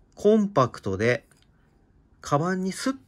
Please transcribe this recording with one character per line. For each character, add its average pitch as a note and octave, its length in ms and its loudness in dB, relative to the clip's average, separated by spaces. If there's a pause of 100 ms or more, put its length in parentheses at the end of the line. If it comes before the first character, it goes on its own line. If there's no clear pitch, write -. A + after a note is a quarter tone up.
(140)
コ G#3+ 240 4
ン G3+ 100 2
パ C3 220 2
ク - 100 -18
ト F#2+ 160 -6
で、 A2+ 300 -2 (960)
カ - 160 -4
バ F3 160 -2
ン F#3 100 -6
に F#3+ 80 -4
ス C4 200 -6
ッ C4+ 40 -6 (120)